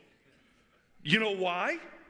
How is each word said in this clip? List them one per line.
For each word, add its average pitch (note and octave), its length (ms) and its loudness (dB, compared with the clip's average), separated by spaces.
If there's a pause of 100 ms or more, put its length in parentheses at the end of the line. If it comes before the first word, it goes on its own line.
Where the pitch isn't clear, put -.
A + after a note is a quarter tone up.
(1000)
You D3+ 180 4
know A3 120 2
why? F#3 480 -2 (300)